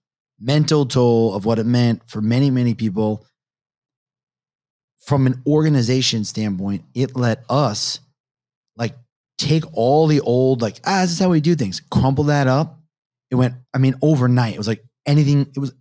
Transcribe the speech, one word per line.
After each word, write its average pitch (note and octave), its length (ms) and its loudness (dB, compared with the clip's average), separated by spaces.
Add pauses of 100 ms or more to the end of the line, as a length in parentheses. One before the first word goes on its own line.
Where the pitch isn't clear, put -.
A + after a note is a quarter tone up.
(380)
mental D3 480 0
toll A#2 480 2
of G2 100 -6
what A2+ 140 0
it A2 80 -2
meant A#2+ 420 0
for G#2+ 120 -10
many, B2 300 0
many B2 240 0
people, G#2+ 520 -4 (1700)
from C3+ 260 0
an B2+ 200 -2
organization C3 800 0
standpoint, G2+ 600 -6 (100)
it B2 220 -4
let A#2+ 320 -2
us, B2+ 520 -2 (760)
like, A#2 200 -8 (420)
take D#3 260 0 (100)
all C#3 320 2
the D3+ 140 2
old, B2+ 420 0
like, G#2+ 220 -4
"Ah, F#3+ 180 0
this F3 100 -2
is D#3+ 60 -6
how F#3 120 2
we D#3+ 100 2
do E3 140 2
things," G#2+ 260 -4 (100)
crumple C3+ 340 0
that C#3+ 220 0
up. C#3+ 340 -2 (500)
It B2+ 60 -2
went, B2+ 180 0 (200)
I C3 40 -2
mean, C3 240 2
overnight. B2 520 2
It - 40 -10
was G#2 100 -4
like, A2 160 -4 (220)
"Anything, C#3+ 480 2
it - 60 -8
was C3+ 200 -6